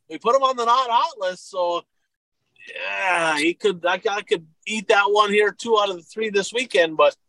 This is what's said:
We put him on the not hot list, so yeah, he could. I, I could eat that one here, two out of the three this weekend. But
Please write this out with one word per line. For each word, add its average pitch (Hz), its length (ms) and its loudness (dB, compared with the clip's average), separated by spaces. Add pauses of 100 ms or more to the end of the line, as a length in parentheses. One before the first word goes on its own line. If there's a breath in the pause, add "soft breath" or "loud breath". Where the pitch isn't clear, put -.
We 156 100 -10
put 233 180 0
him 269 60 -6
on 262 140 0
the 240 80 -4
not 240 260 2
hot 269 280 0
list, 185 320 -6
so 175 320 -2 (920)
yeah, 180 640 -2
he 165 160 0
could. 180 320 -2
I, 185 220 -2
I 202 140 -4
could 170 240 -4 (200)
eat 214 220 -6
that 202 180 4
one 208 240 4
here, 208 200 4
two 226 280 -2
out 202 120 2
of 180 60 -6
the 170 60 -16
three 220 280 -6
this 196 220 -2
weekend. 190 440 0
But 147 200 4 (120)